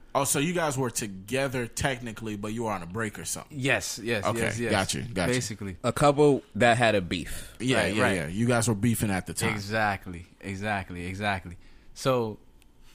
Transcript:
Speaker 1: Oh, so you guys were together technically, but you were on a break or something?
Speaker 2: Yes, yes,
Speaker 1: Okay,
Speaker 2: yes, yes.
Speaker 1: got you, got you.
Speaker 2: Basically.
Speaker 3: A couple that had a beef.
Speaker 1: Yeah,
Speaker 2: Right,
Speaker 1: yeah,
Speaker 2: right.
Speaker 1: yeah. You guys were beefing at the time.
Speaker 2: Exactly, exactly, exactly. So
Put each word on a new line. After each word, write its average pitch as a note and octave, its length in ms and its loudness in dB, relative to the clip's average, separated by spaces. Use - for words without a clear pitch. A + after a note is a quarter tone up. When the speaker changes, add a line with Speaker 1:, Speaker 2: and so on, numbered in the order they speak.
Speaker 1:
Oh, C3+ 120 2
so C#3+ 160 2
you E3+ 140 0
guys D#3 220 0
were C3 140 0
together A#2 800 -4
technically, A#2 680 -4
but G#2+ 160 -4
you A#2 120 -4
were G#2+ 80 0
on F#2 100 -4
a E2+ 40 -10
break G#2 300 -4
or E2+ 80 -10
something? - 360 -8
Speaker 2:
Yes, B2 420 0
yes, A2 220 0
Speaker 1:
Okay, A2+ 160 0
Speaker 2:
yes, A2+ 180 -2
yes. A#2 140 0
Speaker 1:
got G2 220 2
you, C#2+ 80 -4
got F#2 260 -2
you. B2 60 2
Speaker 2:
Basically. G#2 500 -4
Speaker 3:
A A#2 80 0
couple D3 500 6
that A#2 220 6
had A2+ 180 6
a G2 40 2
beef. F2 600 -6
Speaker 1:
Yeah, B2+ 220 2
Speaker 2:
Right, G2 120 0
Speaker 1:
yeah, G#2+ 80 2
Speaker 2:
right. A2 140 4
Speaker 1:
yeah. D#2 100 -2
You G2 220 0
guys A#2 180 4
were A#2 80 4
beefing G#2+ 380 2
at F#2 160 -2
the G2 60 -6
time. A2+ 200 -2
Speaker 2:
Exactly, G2+ 720 -2
exactly, F#2+ 680 -4
exactly. F#2+ 520 -4
So A#2+ 440 0